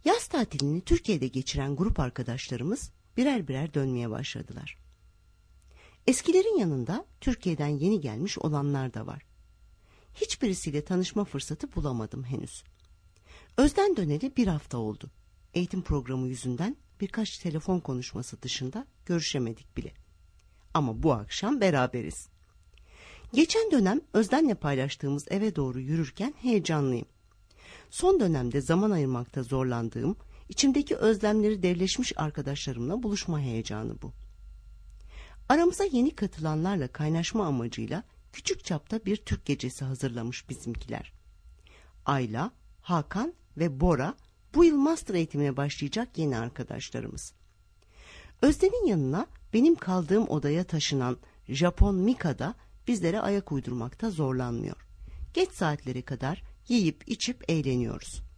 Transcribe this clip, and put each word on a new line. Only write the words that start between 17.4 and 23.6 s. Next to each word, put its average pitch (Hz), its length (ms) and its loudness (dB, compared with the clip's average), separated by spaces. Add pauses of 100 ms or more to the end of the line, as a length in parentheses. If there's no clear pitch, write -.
konuşması - 640 -8
dışında 139 460 -6 (180)
görüşemedik 139 720 -2
bile. - 160 -10 (800)
Ama 127 300 0
bu 151 100 6
akşam 202 480 -2
beraberiz. 127 680 0 (1040)
Geçen 392 380 4